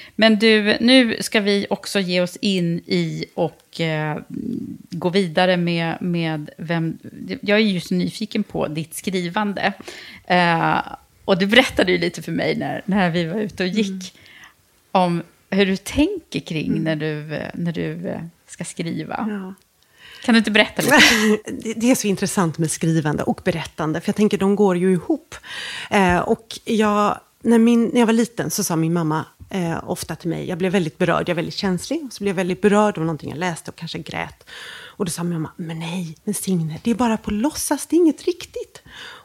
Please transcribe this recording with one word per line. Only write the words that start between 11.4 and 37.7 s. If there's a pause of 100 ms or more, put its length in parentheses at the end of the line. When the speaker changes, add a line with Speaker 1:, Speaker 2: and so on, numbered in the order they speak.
Speaker 1:
berättade
ju
lite
för
mig
när,
när
vi
var
ute
och
gick
Speaker 2:
Mm. (920)
Speaker 1:
om (260)
hur
du
tänker
kring
Speaker 2:
Mm.
Speaker 1:
när
du,
eh,
när
du,
eh, (260)
ska
skriva. (140)
Speaker 2:
Ja. (720)
Speaker 1:
Kan
du
inte
berätta
lite? (540)
Speaker 2:
<laughs> (120)
Det,
det
är
så
intressant
med
skrivande
och
berättande,
för
jag
tänker,
de
går
ju
ihop. (540)
Eh,
och
jag, (220)
när
min,
när
jag
var
liten
så
sa
min
mamma, (240)
eh,
ofta
till
mig,
jag
blev
väldigt
berörd,
jag
är
väldigt
känslig,
och
så
blev
jag
väldigt
berörd
av
någonting
jag
läste
och
kanske
grät. (360)
Och
då
sa
min
mamma,
"Men
nej,
men
Signe,
det
är
bara
på
låtsas,